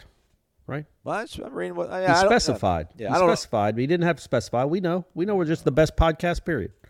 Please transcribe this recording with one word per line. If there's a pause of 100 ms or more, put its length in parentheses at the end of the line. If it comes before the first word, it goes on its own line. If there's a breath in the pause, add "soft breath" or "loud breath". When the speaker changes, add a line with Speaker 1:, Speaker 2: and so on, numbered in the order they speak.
(640)
Speaker 1:
right? (180)
Speaker 2:
Well,
that's,
I'm
reading
what,
I,
Speaker 1:
He
Speaker 2:
I
don't,
Speaker 1:
specified. (100)
Speaker 2:
yeah,
Speaker 1:
He
Speaker 2:
I
don't
Speaker 1:
specified,
but
he
didn't
have
to
specify.
We
know.
We
know
we're
just
the
best
podcast,
period. (180)